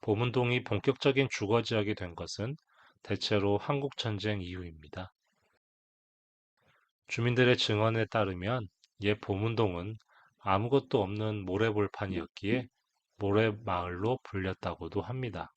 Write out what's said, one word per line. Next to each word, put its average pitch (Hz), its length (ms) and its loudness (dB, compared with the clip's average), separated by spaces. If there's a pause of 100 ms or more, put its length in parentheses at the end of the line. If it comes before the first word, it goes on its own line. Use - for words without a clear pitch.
보문동이 120 600 2
본격적인 131 680 2
주거 110 300 2
지역이 107 340 0
된 87 180 -8
것은 98 400 -6 (480)
대체로 101 560 0
한국 139 380 -4
전쟁 104 440 -4
이후입니다. 87 720 -12 (2000)
주민들의 120 480 4
증언에 110 480 2
따르면 101 640 -2 (320)
옛 104 200 2
보문동은 104 760 0 (400)
아무것도 113 640 2
없는 104 420 -2
모래볼판이었기에 101 1200 -2 (480)
모래마을로 104 1040 0
불렸다고도 92 800 -4
합니다. 120 540 -6